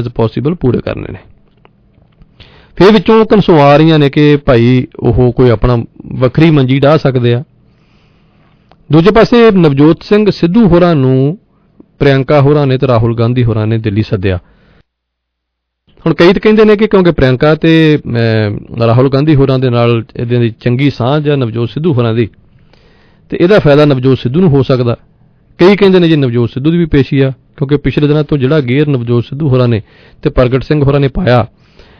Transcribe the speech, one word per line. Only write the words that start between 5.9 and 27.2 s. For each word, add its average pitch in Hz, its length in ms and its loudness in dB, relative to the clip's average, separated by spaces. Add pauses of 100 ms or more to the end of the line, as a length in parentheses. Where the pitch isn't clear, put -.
ਵੱਖਰੀ 131 440 -2
ਮੰਜੀ 139 300 0
ਡਾਹ 143 180 2
ਸਕਦੇ 127 360 0
ਆ। 123 100 -6 (1500)
ਦੂਜੇ 165 180 4
ਪਾਸੇ 226 400 4
ਨਵਜੋਤ 156 520 2
ਸਿੰਘ 208 280 0
ਸਿੱਧੂ 185 380 0
ਹੋਰਾਂ 175 260 2
ਨੂੰ 131 440 0 (600)
ਪ੍ਰਿਯੰਕਾ 139 420 0
ਹੋਰਾਂ 143 260 2
ਨੇ 131 120 -2
ਤੇ 135 80 -2
ਰਾਹੁਲ 117 320 -2
ਗਾਂਧੀ 120 260 -2
ਹੋਰਾਂ 110 220 -2
ਨੇ 113 120 -2
ਦਿੱਲੀ 110 240 -4
ਸੱਦਿਆ। 95 360 -4 (1700)
ਹੁਣ 160 80 -2
ਕਈ 175 180 2
ਤਾਂ 196 80 -2
ਕਹਿੰਦੇ 220 240 2
ਨੇ 214 120 4
ਕਿ 214 100 0
ਕਿਉਂਕਿ 185 240 2
ਪ੍ਰਿਯੰਕਾ 139 440 0
ਤੇ, 160 520 2
ਅਮ, 113 760 -4
ਰਾਹੁਲ 117 260 0
ਗਾਂਧੀ 143 260 0
ਹੋਰਾਂ 135 240 0
ਦੇ 127 120 -2
ਨਾਲ 117 340 0 (120)
ਇਹਦੇ 120 220 -4
ਦੀ 117 220 -2
ਚੰਗੀ 127 300 -2
ਸਾਂਝ 143 380 -4
ਆ 147 80 -2
ਨਵਜੋਤ 117 340 -6
ਸਿੱਧੂ 156 220 -4
ਹੋਰਾਂ 117 220 -2
ਦੀ, 113 140 -2 (1000)
ਤੇ - 100 -8
ਇਹਦਾ 190 180 2
ਫਾਇਦਾ 147 260 2
ਨਵਜੋਤ 131 340 0
ਸਿੱਧੂ 131 220 -4
ਨੂੰ 190 80 2
ਹੋ 135 140 2
ਸਕਦਾ। 123 340 -2 (600)
ਕਈ 185 180 4
ਕਹਿੰਦੇ 190 220 2
ਨੇ 170 100 2
ਜੀ 160 80 2
ਨਵਜੋਤ 120 340 -2
ਸਿੱਧੂ 135 200 -4
ਦੀ 170 80 -2
ਵੀ 170 80 -2
ਪੇਸ਼ੀ 139 340 -2